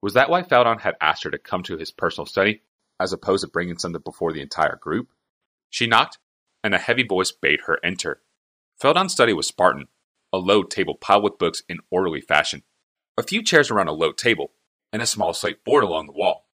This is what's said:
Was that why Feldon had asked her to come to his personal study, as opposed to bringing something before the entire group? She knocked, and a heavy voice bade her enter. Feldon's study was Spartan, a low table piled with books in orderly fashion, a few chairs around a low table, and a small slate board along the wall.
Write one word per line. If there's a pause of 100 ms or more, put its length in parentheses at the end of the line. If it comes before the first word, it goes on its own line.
Was
that
why
Feldon
had
asked
her
to
come
to
his
personal
study, (400)
as
opposed
to
bringing
something
before
the
entire
group? (640)
She
knocked, (440)
and
a
heavy
voice
bade
her
enter. (580)
Feldon's
study
was
Spartan, (440)
a
low
table
piled
with
books
in (120)
orderly
fashion, (540)
a
few
chairs
around
a
low
table, (420)
and
a
small
slate
board
along
the
wall.